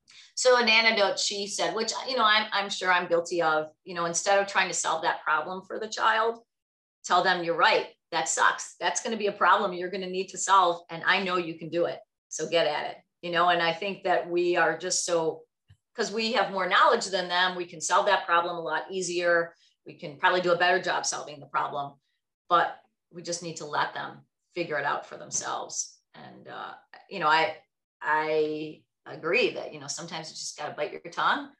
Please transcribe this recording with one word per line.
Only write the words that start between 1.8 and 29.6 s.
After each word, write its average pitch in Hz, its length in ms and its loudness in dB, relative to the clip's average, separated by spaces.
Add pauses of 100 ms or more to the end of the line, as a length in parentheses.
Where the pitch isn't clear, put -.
you 269 80 -4
know, 240 80 2
I'm, 214 300 4
I'm 196 160 -2
sure 185 240 0
I'm 180 140 2
guilty 170 340 0
of, 156 260 2 (160)
you 180 100 -12
know, 170 120 -2
instead 196 340 2
of 196 80 0
trying 190 200 0
to 170 60 -6
solve 160 300 -2
that - 200 -2
problem 156 440 -2
for - 120 -8
the 220 80 -6
child, 226 520 0 (640)
tell 180 200 4
them, 180 200 2
"You're 165 140 0
right. 190 300 4 (240)
That 165 180 -2
sucks. - 500 0
That's 180 240 -2
gonna 226 140 -4
be 202 100 -2
a 196 40 2
problem 196 420 4
you're 180 180 -6
gonna 190 160 -6
need 185 220 -6
to 180 80 -12
solve. 185 520 4
And 165 160 -8
I 185 180 2
know 180 140 -2
you 165 200 -4
can 165 120 -12
do 170 160 2
it. - 140 -6 (300)
So - 180 -6
get 165 200 2
at 147 240 -4
it," - 60 -16 (240)
you 170 100 -8
know? 175 180 4
And 170 120 4
I 165 120 2
think 196 300 -6
that 175 260 0
we 175 260 2
are 156 220 2
just 180 280 -4
so, 165 360 0 (540)
'cause 202 160 -4
we 220 220 -2
have 196 180 0
more 190 180 -2
knowledge 247 380 4
than 180 200 -2
them, 180 280 0
we 180 100 -6
can 165 160 -14
solve 185 240 2
that 185 200 2
problem 170 320 2
a 165 40 -6
lot 156 300 -4
easier. 175 640 0 (340)
We 147 80 -18
can 147 220 -14
probably 180 240 2
do 175 120 2
a 170 40 4
better 180 240 4
job 175 240 -2
solving - 340 -6
the 139 80 -18
problem, 143 480 -4 (520)
but 170 320 2 (320)
we 170 120 -16
just 170 200 -6
need 165 140 -10
to 151 80 -12
let 147 280 -4
them 143 280 -12 (340)
figure 156 220 -4
it 143 80 -4
out - 200 -4
for 131 120 -16
themselves. - 800 -8 (180)
And, - 320 -20
uh, - 260 -12 (360)
you 190 100 -8
know, 160 80 2
I, 156 300 4 (440)
I 156 800 0 (240)
agree 160 500 0
that, 127 180 -10